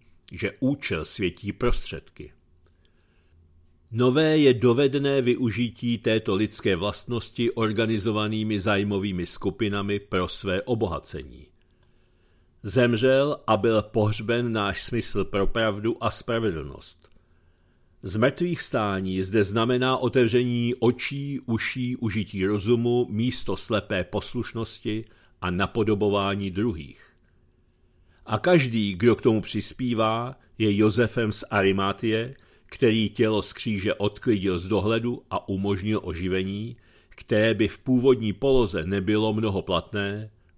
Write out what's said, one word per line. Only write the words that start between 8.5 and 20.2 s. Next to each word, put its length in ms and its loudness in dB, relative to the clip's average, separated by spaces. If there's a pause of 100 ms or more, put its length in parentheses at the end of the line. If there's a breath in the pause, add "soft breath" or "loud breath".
zájmovými 640 0
skupinami 720 -4
pro 300 -2
své 340 -4
obohacení. 840 -6 (1160)
Zemřel 840 2
a 100 4
byl 260 2
pohřben 680 0
náš 300 -2
smysl 420 -2
pro 220 0
pravdu 580 0
a 60 0
spravedlnost. 960 -6 (920)
Zmrtvých 600 0
stání 600 -2
zde 220 2
znamená 520 2
otevření 800 2